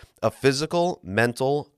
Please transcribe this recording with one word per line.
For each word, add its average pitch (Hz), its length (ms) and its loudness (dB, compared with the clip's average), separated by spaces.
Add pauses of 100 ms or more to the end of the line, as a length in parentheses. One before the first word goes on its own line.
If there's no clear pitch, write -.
(220)
"A 110 80 0
physical, 156 720 0
mental, 123 760 -2